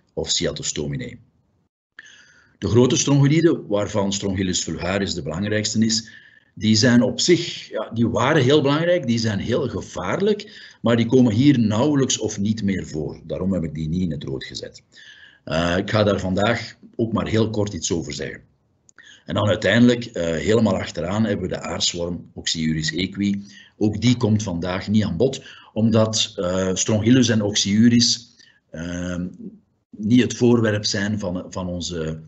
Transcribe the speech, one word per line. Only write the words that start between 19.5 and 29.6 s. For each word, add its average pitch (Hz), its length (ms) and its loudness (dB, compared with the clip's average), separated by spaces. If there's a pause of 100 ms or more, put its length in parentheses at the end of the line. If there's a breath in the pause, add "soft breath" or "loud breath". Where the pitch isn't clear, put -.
eh, 87 180 -6
helemaal 92 540 2
achteraan, 87 480 -4
hebben 92 240 -4
we - 40 -4
de 73 80 -8
aarsworm, 85 720 -6
Oxyuris 80 600 -4
equi. 98 520 -4 (320 loud breath)
Ook - 240 0
die 123 160 4
komt 107 260 2
vandaag 90 440 -6
niet 104 160 0
aan 85 140 -4
bod, 131 260 0 (300 loud breath)
omdat, 110 640 2
eh, 92 380 -2
Strongylus 113 560 4
en 110 120 2
Oxyuris, 107 920 2 (360 soft breath)
ehm, 87 560 -8 (600)